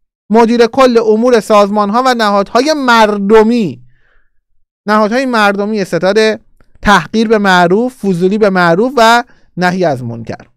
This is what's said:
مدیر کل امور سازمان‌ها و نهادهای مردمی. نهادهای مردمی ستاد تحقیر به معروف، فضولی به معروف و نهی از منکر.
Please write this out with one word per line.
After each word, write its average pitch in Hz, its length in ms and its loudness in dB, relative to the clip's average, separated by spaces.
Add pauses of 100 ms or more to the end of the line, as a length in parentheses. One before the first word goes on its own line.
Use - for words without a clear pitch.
(300)
مدیر 233 360 2
کل 247 320 2
امور 220 420 2
سازمان‌ها 208 680 0
و 254 80 0
نهادهای 220 580 -2
مردمی. 220 1080 2 (1040)
نهادهای 214 380 0
مردمی 208 580 -2
ستاد 208 560 -2 (420)
تحقیر 214 460 0
به 220 100 2
معروف، 196 680 0
فضولی 185 340 -2
به 208 120 2
معروف 180 460 0
و 233 280 2 (320)
نهی 180 280 -2
از 131 200 -4
منکر. 117 420 -14 (100)